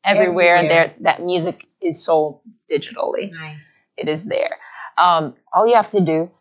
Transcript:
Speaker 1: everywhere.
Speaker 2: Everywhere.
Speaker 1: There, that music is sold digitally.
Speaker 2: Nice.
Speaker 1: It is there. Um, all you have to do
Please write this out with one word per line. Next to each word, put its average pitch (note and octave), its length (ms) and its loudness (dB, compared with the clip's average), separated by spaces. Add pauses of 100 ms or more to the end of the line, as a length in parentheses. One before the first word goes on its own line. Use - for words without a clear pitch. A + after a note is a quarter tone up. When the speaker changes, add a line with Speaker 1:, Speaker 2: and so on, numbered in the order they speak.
Speaker 1:
everywhere. F3+ 520 4
Speaker 2:
Everywhere. E3+ 120 2
Speaker 1:
There, E3 320 2
that E3 220 0
music F3 420 -4 (160)
is E3+ 240 -4
sold D#3 360 0 (300)
digitally. - 640 -6
Speaker 2:
Nice. D#3 320 -16 (340)
Speaker 1:
It D3+ 100 -6
is D#3 160 -4
there. - 320 -4 (420)
Um, E3 360 2 (180)
all G3+ 140 2
you A#3+ 80 4
have G#3+ 160 2
to G#3 100 0
do E3 300 0 (100)